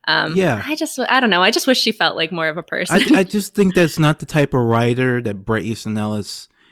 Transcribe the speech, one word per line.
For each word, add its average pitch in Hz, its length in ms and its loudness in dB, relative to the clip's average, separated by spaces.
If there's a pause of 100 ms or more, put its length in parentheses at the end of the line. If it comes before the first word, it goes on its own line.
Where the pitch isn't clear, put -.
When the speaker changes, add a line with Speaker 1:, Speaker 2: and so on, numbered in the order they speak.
Speaker 1:
Um, 156 280 0
Speaker 2:
Yeah. 165 300 0
Speaker 1:
I 294 80 -4
just, 311 240 -6
I 254 220 0
don't 240 100 2
know. 180 120 4
I 196 80 6
just - 160 -2
wish 254 140 4
she 220 120 0
felt 170 240 0
like 160 160 -4
more 160 160 -2
of 156 100 -6
a 190 40 -8
person. 202 520 0
Speaker 2:
I, 262 60 4
I - 40 2
just 208 300 -4
think 190 200 2
that's 170 240 2
not 156 200 2
the 147 80 -14
type 143 260 0
of 135 80 2
writer 120 640 2
that 101 220 -8
Bret 110 180 -2
Easton 107 340 -6
Ellis 107 520 -6 (220)